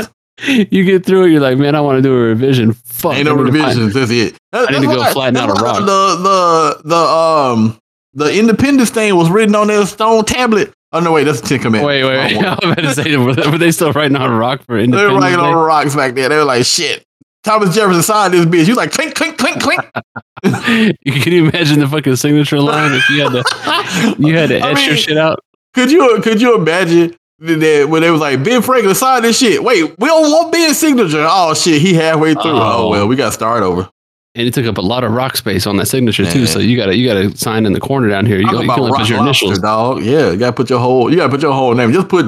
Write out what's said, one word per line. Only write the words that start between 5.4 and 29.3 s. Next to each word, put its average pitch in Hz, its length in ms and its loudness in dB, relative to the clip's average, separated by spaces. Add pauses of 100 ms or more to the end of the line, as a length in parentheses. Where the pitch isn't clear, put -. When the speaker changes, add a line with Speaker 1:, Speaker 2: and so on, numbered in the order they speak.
Speaker 1:
out 101 80 -2
a - 20 -2
Speaker 2:
why 120 80 0
Speaker 1:
rock." 110 100 -2
Speaker 2:
the, 185 1000 0
the, 151 60 -12
the, 165 80 2
um, 147 840 0 (360)
the 147 240 0
Independence 233 500 2
thing 214 280 -2
was 165 120 2
written 208 260 2
on 208 120 2
that 208 220 0
stone 220 360 0
tablet. 226 480 -2 (200)
Oh, 160 80 -2
no, 170 120 0
wait, 151 120 2
that's 139 180 -2
the - 60 -8
Ten 135 100 0
Commandments. 123 280 -2
Speaker 1:
Wait, 139 180 0
wait, 131 120 0
wait. 135 200 -2
<laughs> - 60 -2
Speaker 2:
Wrong - 0 -
one. - 40 0
Speaker 1:
I 185 80 -4
was 170 180 -2
about 170 100 -2
to 254 200 -2
say, 151 160 0
were 127 160 0
they, 139 160 0
were 165 80 0
they 165 120 2
still 160 220 0
writing 143 240 0
on 131 140 -2
a 117 40 0
rock 123 300 -2
for 120 120 -6
Speaker 2:
They're 107 80 0
Speaker 1:
Independence 196 380 2
Speaker 2:
writing 180 180 0
on 170 120 0
Speaker 1:
Day? 165 60 2
Speaker 2:
rocks 151 360 0
back 131 200 -2
there. 131 160 0
They 151 60 0
were 156 80 2
like, 127 200 2
"Shit, 135 400 -4 (400)
Thomas 208 300 0
Jefferson 190 280 2
signed 202 300 0
this 170 140 4
bitch." 165 200 2
You 240 100 2
like, 165 160 -2
"Clink, 311 220 -4
clink, 311 220 -6
clink, 294 240 -4
clink." 330 220 -2 (600)
Speaker 1:
<laughs> - 0 -
Can 220 520 0 (100)
you 156 440 2
imagine 151 320 0
the 139 80 0
fucking 143 280 -2
signature 147 440 0
line 147 340 0
if 127 160 0
you 147 120 0
had 135 100 -2
to, 185 840 -4
Speaker 2:
<laughs> - 20 -6
Speaker 1:
you 151 180 2
had 156 120 0
to - 120 -2
Speaker 2:
I 143 100 -2
Speaker 1:
etch 147 160 0
your 151 80 0
Speaker 2:
mean, - 20 0
Speaker 1:
shit 151 220 -2
out? 160 220 -2 (340)
Speaker 2:
could 254 160 2
you, 262 320 4
could 220 180 0
you 240 160 4
imagine 170 580 0 (300)
th-, 165 160 -2
that 151 280 2
when 160 140 0
they 170 80 2
was 156 100 2
like, 135 220 -2
"Ben 233 200 2
Franklin 226 320 0
signed 254 300 0
this 233 140 0